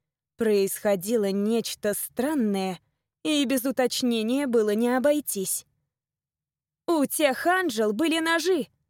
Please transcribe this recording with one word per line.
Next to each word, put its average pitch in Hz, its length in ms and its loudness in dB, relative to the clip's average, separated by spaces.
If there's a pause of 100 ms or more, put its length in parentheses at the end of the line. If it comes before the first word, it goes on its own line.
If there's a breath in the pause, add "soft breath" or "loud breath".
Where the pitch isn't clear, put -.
(380)
Происходило 202 920 0
нечто 208 600 -2
странное, 208 880 -2 (440)
и 302 200 2
без 247 220 0
уточнения 247 800 0
было 220 280 2
не 240 220 2
обойтись. 262 720 -2 (1200)
«У 320 180 2
тех 269 420 0
Анжел 285 460 0
были 311 280 0
ножи», — 330 480 0 (220)